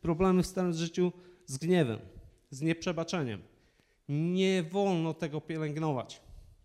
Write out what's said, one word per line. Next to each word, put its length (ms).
problemy 420
w 40
starym 260
życiu 380
z 120
gniewem, 420
z 120
nieprzebaczeniem, 800
nie 540
wolno 500
tego 280
pielęgnować. 800